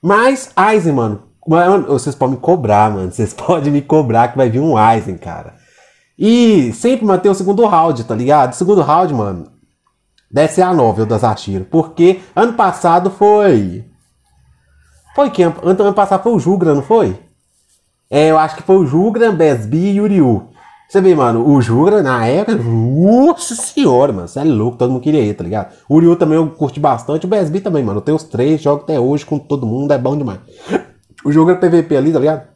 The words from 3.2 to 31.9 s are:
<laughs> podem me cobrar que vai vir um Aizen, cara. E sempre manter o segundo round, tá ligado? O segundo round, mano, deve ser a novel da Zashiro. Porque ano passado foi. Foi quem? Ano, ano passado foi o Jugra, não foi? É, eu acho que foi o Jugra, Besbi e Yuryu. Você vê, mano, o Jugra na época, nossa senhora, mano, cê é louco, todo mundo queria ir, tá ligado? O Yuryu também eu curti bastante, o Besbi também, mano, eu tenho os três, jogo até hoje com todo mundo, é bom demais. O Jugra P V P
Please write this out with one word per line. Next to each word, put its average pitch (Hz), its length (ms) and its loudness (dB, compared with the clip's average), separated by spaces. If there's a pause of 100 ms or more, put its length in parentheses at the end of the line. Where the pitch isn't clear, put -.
<laughs> - 20 -18
podem 147 380 -2
me 143 100 0
cobrar 127 460 0
que - 80 -8
vai 131 120 2
vir 117 120 -2
um 151 160 0
Aizen, 107 420 0
cara. - 360 -16 (640)
E 214 540 4
sempre 240 320 -2
manter 196 240 2
o 196 60 2
segundo 196 320 0
round, 165 380 0
tá 117 100 -6
ligado? 131 380 2
O - 40 -14
segundo 190 240 2
round, 156 320 0
mano, 98 380 -6 (800)
deve 147 220 0
ser 185 100 0
a 185 100 2
novel 113 320 2
da 107 140 -2
Zashiro. 101 460 -4
Porque 170 560 0 (140)
ano 226 180 0
passado 185 580 0
foi. 180 760 0 (1300)
Foi 277 140 0
quem? 180 160 0
Ano, 170 180 -2
ano 190 300 2
passado 196 280 0
foi 240 100 0
o 214 60 0
Jugra, 170 360 0
não 139 80 -2
foi? 147 360 0 (960)
É, 156 160 4
eu 156 80 2
acho 156 180 -2
que - 60 -18
foi 190 140 2
o 190 100 4
Jugra, 208 460 0
Besbi 143 460 0
e 196 180 -2
Yuryu. 180 540 0 (360)
Você 196 140 0
vê, 185 140 4
mano, 123 340 0
o 139 140 4
Jugra 160 400 2
na 127 240 -2
época, 185 360 -2
nossa 175 920 2
senhora, 143 580 0
mano, 90 160 -8
cê - 120 -10
é 147 40 -6
louco, 120 320 0
todo 127 140 -2
mundo 127 100 -4
queria 143 240 0
ir, 104 80 -4
tá 101 100 -10
ligado? 92 320 -8 (140)
O 139 60 -2
Yuryu 165 220 4
também 156 200 0
eu 160 140 0
curti 143 280 -8
bastante, 143 460 -2
o 180 60 -6
Besbi 190 320 -2
também, 165 200 -2
mano, 104 180 -4
eu - 20 -16
tenho 156 160 -2
os 156 60 -8
três, 147 360 -2
jogo 147 220 -2
até 151 180 -4
hoje 143 240 -2
com 151 140 -6
todo 139 260 -6
mundo, 127 300 -4
é - 20 -2
bom 127 180 -4
demais. 117 260 -6 (840)
O 143 80 -2
Jugra 160 240 2
P 180 100 -2
V 165 180 2
P 156 120 -2